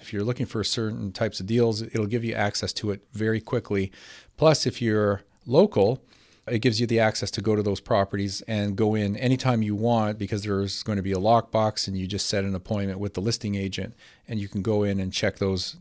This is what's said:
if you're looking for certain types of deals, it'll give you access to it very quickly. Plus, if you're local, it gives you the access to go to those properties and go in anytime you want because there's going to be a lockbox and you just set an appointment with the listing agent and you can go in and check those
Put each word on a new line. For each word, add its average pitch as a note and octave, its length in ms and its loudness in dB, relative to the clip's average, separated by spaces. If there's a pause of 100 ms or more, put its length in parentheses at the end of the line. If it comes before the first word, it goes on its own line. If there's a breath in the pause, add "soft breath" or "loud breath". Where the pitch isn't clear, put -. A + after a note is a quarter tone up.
if - 100 -14
you're G2+ 120 -2
looking B2 220 -2
for A2 160 -4
certain A2 500 -2
types - 280 -2
of F#2+ 60 -6
deals, A2+ 340 2
it'll A2+ 260 -2
give A2+ 180 -2
you A2+ 100 -4
access G#2 400 -2
to G#2+ 160 -4
it G2+ 120 -4 (120)
very A2 260 0
quickly. G#2 520 -2 (440 loud breath)
Plus, - 300 4
if - 160 -4
you're G#2+ 400 2 (240)
local, B2+ 560 4 (440 soft breath)
it A#2 140 0
gives A2+ 200 2
you A#2+ 60 2
the A2+ 120 2
access A2 320 2
to - 120 -6
go G#2+ 120 2
to G#2 80 2
those G2 160 0
properties G2 680 0
and G#2 260 0
go G#2+ 200 2
in G#2 240 0
anytime B2+ 440 2
you G#2+ 120 0
want G#2+ 440 0
because G#2 260 -4
there's G2 380 -2
going G#2+ 140 -2
to G2 60 -2
be F#2+ 100 -2
a F#2+ 40 0
lockbox A2 720 2
and F#2+ 120 -4
you F#2 80 -4
just F#2+ 180 -4
set G2+ 180 -2
an G2 120 -2
appointment G2 440 -4
with G2+ 140 -4
the - 80 -4
listing G#2+ 340 -2
agent G2 400 -4 (320 soft breath)
and A2 140 -6
you G2+ 80 -6
can G2 140 -4
go G#2 200 2
in G2+ 160 0
and F#2+ 140 -4
check - 240 -2
those F#2+ 440 -2